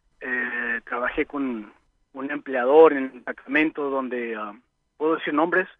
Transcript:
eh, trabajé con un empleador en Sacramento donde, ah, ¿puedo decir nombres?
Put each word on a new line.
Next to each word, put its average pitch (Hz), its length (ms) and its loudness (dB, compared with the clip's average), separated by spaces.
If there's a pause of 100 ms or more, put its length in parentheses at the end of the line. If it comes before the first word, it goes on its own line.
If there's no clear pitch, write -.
(200)
eh, 120 680 -6
trabajé 127 400 -4
con 123 440 -8 (440)
un 135 160 -8
empleador 143 640 6
en 131 300 -6
Sacramento 147 680 -2
donde, 123 460 -4
ah, 104 220 -12 (380)
¿puedo 160 200 0
decir 156 180 -6
nombres? 175 340 0 (120)